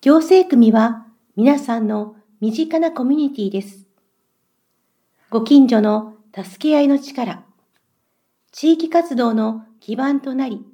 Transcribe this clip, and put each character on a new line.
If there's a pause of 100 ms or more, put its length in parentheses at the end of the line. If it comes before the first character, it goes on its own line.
行
政
組
は (300)
皆
さ
ん
の (240)
身
近
な
コ
ミ
ュ
ニ
テ
ィ
で
す。 (1400)
ご
近
所
の (180)
助
け
合
い
の
力、 (1040)
地
域
活
動
の (160)
基
盤
と
な
り